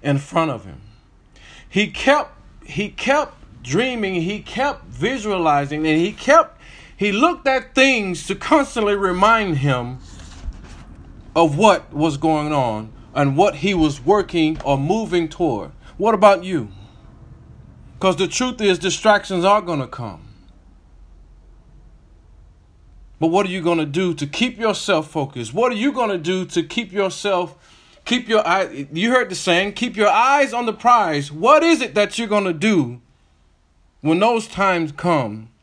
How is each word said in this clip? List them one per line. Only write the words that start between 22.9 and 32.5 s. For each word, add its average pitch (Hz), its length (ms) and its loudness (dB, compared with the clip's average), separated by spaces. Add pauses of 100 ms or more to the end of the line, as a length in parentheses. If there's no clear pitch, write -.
But 160 80 0
what 190 180 2
are 185 40 -4
you 185 120 -6
gonna 165 240 0
do 170 300 -2
to 143 120 -6
keep 220 320 -4
yourself 196 500 -2
focused? 131 440 -8
What 240 180 0
are 240 40 -4
you 247 160 -2
gonna 220 260 -2
do 180 280 -4
to 170 180 -2
keep 214 280 -6
yourself, 190 640 -2 (500)
keep 247 220 -2
your 214 180 2
eye, 170 460 -2
you 190 200 -2
heard 247 180 2
the 185 60 -8
saying, 190 380 0
"Keep 220 220 -6
your 208 140 2
eyes 262 420 2
on 240 140 -4
the 220 80 -4
prize." 165 580 2
What 240 320 6
is 330 160 4
it 247 160 -6
that 208 220 0
you're 226 100 -4
gonna 196 260 0